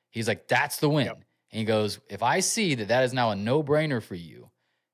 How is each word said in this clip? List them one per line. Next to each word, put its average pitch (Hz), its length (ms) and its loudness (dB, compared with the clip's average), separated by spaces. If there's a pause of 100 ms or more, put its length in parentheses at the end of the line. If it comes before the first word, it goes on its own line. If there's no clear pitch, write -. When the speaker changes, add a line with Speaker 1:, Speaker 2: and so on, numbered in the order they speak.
Speaker 1:
He's 113 180 -8
like, 104 220 -2
"That's - 280 0
the 151 120 2
win." 143 160 2
Speaker 2:
Yep. 113 180 -8 (280)
Speaker 1:
And 104 80 -8
he 110 60 -2
goes, 107 340 0 (100)
"If 101 120 -10
I 147 200 2
see 185 340 0
that 104 140 -4
that 127 160 4
is 123 80 0
now 123 180 2
a 101 40 -2
no-brainer 139 680 0
for - 120 -12
you, 78 340 -16 (440)